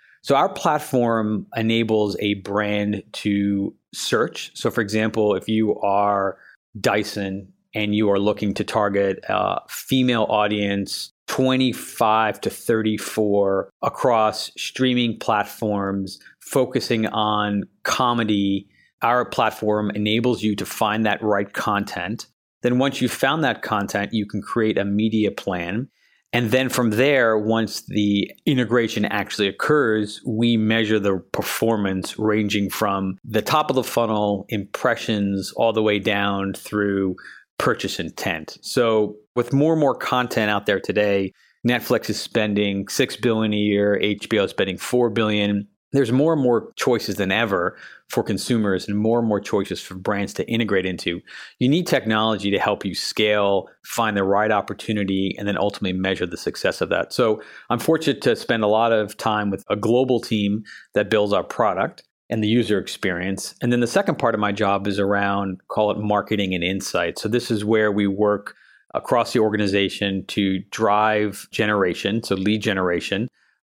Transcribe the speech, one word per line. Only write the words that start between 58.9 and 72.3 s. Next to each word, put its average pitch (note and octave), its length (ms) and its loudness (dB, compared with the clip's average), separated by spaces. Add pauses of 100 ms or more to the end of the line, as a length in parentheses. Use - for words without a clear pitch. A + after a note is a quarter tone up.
of G#2+ 240 0
time G#2 320 0
with G2 220 -4
a G#2+ 60 0
global A#2+ 440 2
team G#2 440 -2 (300)
that G#2 140 2
builds G#2 240 4
our F#2 120 2
product G2+ 580 -2 (260)
and A2 140 -2
the G#2 60 2
user A2 300 2
experience. F#2 840 -4
And B2 100 2
then A#2+ 80 2
the A#2 60 2
second F#3+ 320 0
part A#2 160 2
of G#2+ 60 0
my G#2 120 0
job G2+ 340 0
is G2+ 120 -2
around, G2+ 680 0
call G#2 240 2
it - 60 -4
marketing G2+ 540 0
and F2 120 -2
insight. F2+ 540 -2
So G#2+ 100 -4
this A#2+ 220 -2
is G#2 140 -2
where G#2+ 260 2
we G2+ 160 2
work G#2 480 0 (380)
across - 400 0
the B2+ 60 2
organization G2+ 880 0
to F#2+ 320 0 (120)
drive G#2+ 800 0
generation, G#2+ 720 0
so - 120 -2